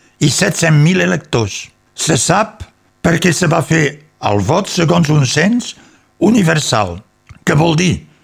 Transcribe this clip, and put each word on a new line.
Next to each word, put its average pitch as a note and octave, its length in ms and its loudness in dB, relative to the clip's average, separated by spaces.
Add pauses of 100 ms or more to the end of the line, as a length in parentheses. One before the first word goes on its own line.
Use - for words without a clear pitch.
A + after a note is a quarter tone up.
(200)
i D3+ 100 2
setze E3+ 400 -2
mil D#3+ 300 4
electors. D3 680 -4 (260)
Se D#3 260 -2
sap G3+ 420 -2 (400)
perquè E3+ 300 0
se E3 160 -2
va D#3 160 0
fer D#3+ 200 0 (440)
el G#2 160 0
vot F#3 260 0
segons E3+ 400 0
un D3+ 160 2
cens G3+ 460 0 (500)
universal, D#3 760 0 (420)
que D#3+ 160 0
vol E3 180 2
dir, D#3 280 -2 (200)